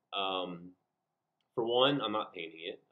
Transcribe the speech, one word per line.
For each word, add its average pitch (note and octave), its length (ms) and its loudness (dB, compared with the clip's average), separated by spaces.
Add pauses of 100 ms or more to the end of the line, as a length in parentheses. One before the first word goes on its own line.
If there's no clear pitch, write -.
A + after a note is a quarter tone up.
(140)
um, F2+ 580 -4 (800)
for A#2 120 0
one, C3 360 6
I'm G#2+ 120 -2
not G#2+ 200 -2
painting E2 300 -12
it. - 180 -10 (100)